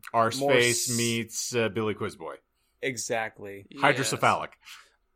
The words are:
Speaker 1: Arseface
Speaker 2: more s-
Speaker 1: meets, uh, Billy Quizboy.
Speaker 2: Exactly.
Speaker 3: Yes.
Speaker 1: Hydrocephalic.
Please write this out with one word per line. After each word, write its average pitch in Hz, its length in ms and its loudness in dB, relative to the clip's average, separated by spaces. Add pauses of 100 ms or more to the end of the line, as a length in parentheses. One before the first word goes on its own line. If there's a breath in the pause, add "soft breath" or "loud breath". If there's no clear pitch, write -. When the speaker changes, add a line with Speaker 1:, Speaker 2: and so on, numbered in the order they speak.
(140)
Speaker 1:
Arseface 117 260 2
Speaker 2:
more 143 140 2
s- 120 440 4
Speaker 1:
meets, 117 580 -2
uh, 113 140 2
Billy 107 240 -2
Quizboy. 82 420 -8 (460)
Speaker 2:
Exactly. 110 880 -6
Speaker 3:
Yes. 139 120 -16
Speaker 1:
Hydrocephalic. 123 680 2 (680 loud breath)